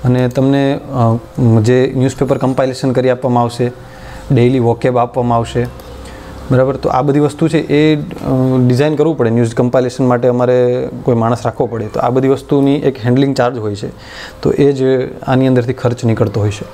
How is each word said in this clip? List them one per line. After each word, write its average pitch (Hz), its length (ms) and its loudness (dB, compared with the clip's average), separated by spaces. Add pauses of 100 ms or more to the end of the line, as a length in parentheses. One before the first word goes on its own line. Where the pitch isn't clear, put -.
અને 127 240 2
તમને, 139 520 0 (140)
અ, 113 220 2 (460)
જે 127 340 2
newspaper 131 420 0
compilation 131 540 -2
કરી 123 180 0
આપવામાં 123 340 0
આવશે, 120 280 -2 (600)
daily 127 280 4
vocab 117 380 0
આપવામાં 120 400 0
આવશે, 120 300 -2 (840)
બરાબર. 131 240 2
તો - 140 -2
આ - 120 0
બધી 143 180 2
વસ્તુ 147 280 0
છે 160 100 0
એ, 151 380 2
અ, 147 60 -4 (680)
design 143 280 2
કરવું 151 220 2
પડે, 120 120 2
news 117 240 0
compilation 127 520 0
માટે 123 220 2
અમારે 123 600 2 (140)
કોઈ 123 120 2
માણસ 113 300 0
રાખવો 123 220 -2
પડે, 110 200 -6
તો 113 120 -6
આ 123 100 0
બધી 131 180 0
વસ્તુની 139 480 2
એક 123 300 -2
handling 135 300 2
charge 127 220 0
હોય 107 180 -4
છે, 101 120 -10 (540)
તો - 100 0
એ 143 200 2
જ 131 380 0 (180)
આની 131 200 2
અંદરથી 123 260 2
ખર્ચ 120 320 -4
નીકળતો 110 340 0
હોય 104 120 0
છે. - 220 -10